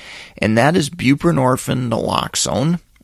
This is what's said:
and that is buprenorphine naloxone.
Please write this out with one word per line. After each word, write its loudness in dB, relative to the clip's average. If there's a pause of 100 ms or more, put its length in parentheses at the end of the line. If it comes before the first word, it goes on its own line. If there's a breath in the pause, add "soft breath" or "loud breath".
(380 loud breath)
and 0
that 4
is 0
buprenorphine 0
naloxone. 0 (240)